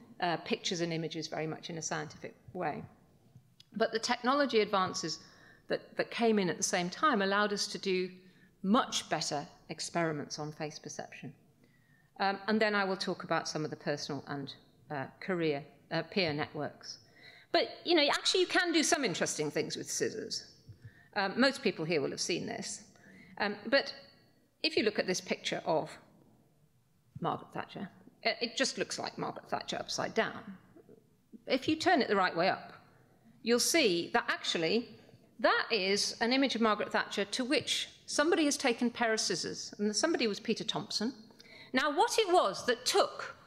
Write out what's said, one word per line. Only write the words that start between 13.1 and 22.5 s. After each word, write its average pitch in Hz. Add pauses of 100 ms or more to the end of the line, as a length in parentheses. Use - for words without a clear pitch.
about 165
some 156
of 135
the 147
personal 147
and, 139 (380)
uh, 135 (140)
career, 160 (260)
uh, 165
peer 160
networks. - (520)
But, 330 (140)
you 349
know, 294
actually 370
you 349
can 349
do 302
some 311
interesting 151
things 156
with -
scissors. - (720)
Um, 196
most 262
people 175
here 160
will 139
have -
seen -
this. - (560)